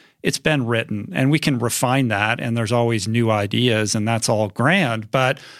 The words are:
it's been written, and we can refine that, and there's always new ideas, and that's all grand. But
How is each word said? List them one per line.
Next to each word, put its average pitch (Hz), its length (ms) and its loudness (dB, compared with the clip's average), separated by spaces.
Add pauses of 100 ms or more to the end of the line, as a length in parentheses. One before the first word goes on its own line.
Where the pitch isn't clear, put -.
(220)
it's - 160 -2
been 147 280 0
written, 113 480 -4
and 135 160 2
we 156 80 2
can 139 200 -2
refine 131 500 0
that, 107 320 0
and 117 160 -2
there's 113 160 -2
always 117 360 0
new 113 220 2
ideas, 107 640 0
and 107 120 0
that's 113 220 0
all 110 200 0
grand. 120 640 0
But 131 300 2 (200)